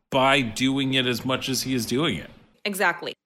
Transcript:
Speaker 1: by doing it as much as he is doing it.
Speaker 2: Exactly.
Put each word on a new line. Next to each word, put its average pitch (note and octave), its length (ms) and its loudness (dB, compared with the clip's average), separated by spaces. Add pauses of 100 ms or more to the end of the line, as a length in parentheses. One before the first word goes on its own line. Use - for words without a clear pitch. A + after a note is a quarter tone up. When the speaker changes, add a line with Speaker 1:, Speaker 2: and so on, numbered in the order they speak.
(100)
Speaker 1:
by C3+ 300 4
doing C3 540 0
it C3 120 2
as A#2+ 180 -2
much C3 240 -2
as B2+ 140 -2
he B2+ 100 -4
is A#2 140 0
doing B2 300 0
it. - 140 -10 (340)
Speaker 2:
Exactly. G#3 500 -2 (120)